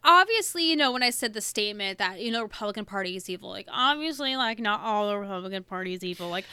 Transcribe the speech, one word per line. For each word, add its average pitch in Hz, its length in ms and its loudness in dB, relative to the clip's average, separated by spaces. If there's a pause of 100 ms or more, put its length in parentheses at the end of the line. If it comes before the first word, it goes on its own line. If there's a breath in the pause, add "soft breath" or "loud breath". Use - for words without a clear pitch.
obviously, 359 640 6
you 320 80 4
know, 277 160 4
when 254 100 -2
I 247 60 4
said 240 240 -2
the 214 80 -6
statement 208 580 -4
that, 185 220 -2
you 233 100 -2
know, 233 120 0
Republican 214 420 -6
Party 190 320 -4
is 185 140 -10
evil, 190 180 -10
like, 190 240 -10
obviously, 285 640 0
like, 226 220 0
not 214 240 0
all 208 260 2
the 208 80 0
Republican 190 480 -6
Party 185 300 -6
is 185 100 -8
evil. 175 240 -6
Like, 180 240 -4